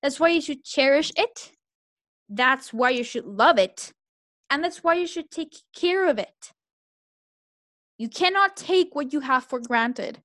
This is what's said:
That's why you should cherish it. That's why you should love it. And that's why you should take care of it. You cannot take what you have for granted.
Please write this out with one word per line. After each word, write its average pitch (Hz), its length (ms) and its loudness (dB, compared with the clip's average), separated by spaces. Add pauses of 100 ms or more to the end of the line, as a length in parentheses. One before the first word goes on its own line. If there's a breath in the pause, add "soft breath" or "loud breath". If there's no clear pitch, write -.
That's 277 180 -4
why 330 120 4
you 339 100 2
should 285 240 -8
cherish 277 520 2
it. - 360 -4 (760)
That's 254 440 0
why 247 180 2
you 247 140 -2
should 233 220 -8
love 226 320 4
it. - 340 -2 (580)
And 302 140 0
that's - 180 -6
why 330 120 4
you 349 120 -2
should 330 240 -10
take - 240 -10 (220)
care 370 320 2
of 240 100 0
it. - 340 -12 (1400)
You 226 120 -10
cannot 392 480 0
take - 380 0
what 285 180 -4
you 294 80 -2
have 262 240 0
for 254 160 -6
granted. 233 640 -2